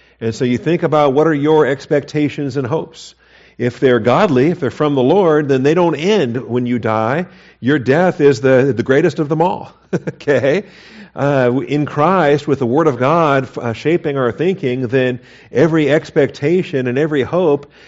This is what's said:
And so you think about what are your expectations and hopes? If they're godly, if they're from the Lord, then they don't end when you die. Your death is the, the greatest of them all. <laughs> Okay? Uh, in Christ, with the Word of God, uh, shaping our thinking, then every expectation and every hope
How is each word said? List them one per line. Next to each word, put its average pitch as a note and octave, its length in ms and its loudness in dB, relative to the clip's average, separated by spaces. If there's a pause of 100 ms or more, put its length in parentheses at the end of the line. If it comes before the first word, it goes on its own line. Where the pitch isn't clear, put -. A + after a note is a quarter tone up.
(200)
And A2+ 140 -4
so C3+ 100 -4
you B2 140 0
think E3 240 -2
about D3 300 2
what D3+ 160 2
are D#3+ 60 0
your D3+ 300 2
expectations C#3+ 920 -4
and C3+ 100 -4
hopes? D#3+ 480 -8 (420)
If A#2+ 220 -4
they're B2 220 4
godly, C3+ 480 2
if F3 120 -4
they're B2 100 -4
from D3 240 -2
the C3 80 0
Lord, D#3 460 2
then C3 140 0
they D3 120 2
don't E3+ 200 2
end D3 500 -2
when B2 220 -4
you B2 120 -2
die. A2+ 480 -2 (340)
Your C#3 180 0
death D3+ 420 0
is C#3 200 4
the, C3 360 4
the A2+ 60 -2
greatest D3 360 0
of D3+ 100 -4
them D#3 140 0
all. F#3+ 360 -4
<laughs> - 40 -20 (120)
Okay? C#3+ 680 -2 (500)
Uh, C3+ 540 0
in D3 180 -2
Christ, D3 640 0
with C3+ 100 0
the B2+ 80 -2
Word D3+ 220 0
of B2 100 0
God, C#3 580 0
uh, A#2 160 -6
shaping D3+ 460 -2
our A#2+ 140 0
thinking, C3 560 -4
then B2+ 320 0 (320)
every D#3 360 2
expectation C#3+ 1000 0
and B2 100 -2
every D3 240 0
hope D3+ 480 -2 (180)